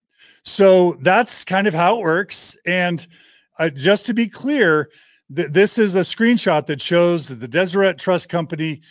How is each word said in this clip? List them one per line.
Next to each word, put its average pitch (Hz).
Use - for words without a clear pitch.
so 185
that's 190
kind 196
of 180
how 175
it 226
works. 170
And, 175
uh, 160
just 160
to 240
be 226
clear, 185
th-, 185
this 190
is 202
a 190
screenshot 190
that 143
shows 170
that 131
the 117
Deseret 180
Trust 180
Company 160